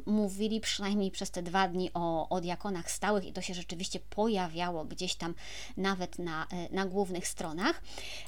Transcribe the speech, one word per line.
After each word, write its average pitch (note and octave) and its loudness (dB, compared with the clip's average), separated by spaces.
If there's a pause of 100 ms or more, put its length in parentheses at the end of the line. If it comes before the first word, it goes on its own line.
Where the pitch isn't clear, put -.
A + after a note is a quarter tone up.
mówili G#3 2
przynajmniej G3+ 2
przez - -4
te F3+ -2
dwa F3+ 4
dni F3+ 0
o, E3 2
o F#3 2
diakonach F3 -2
stałych G3 2
i D#3+ -8
to F#3 -4
się F#3+ -4
rzeczywiście F3 -4
pojawiało F3 0
gdzieś D#3+ -2
tam E3+ -2 (440)
nawet F#3 0
na, D#3+ -2
e, F3 -2
na F#3+ 2
głównych F#3 0
stronach. F#3 0 (460)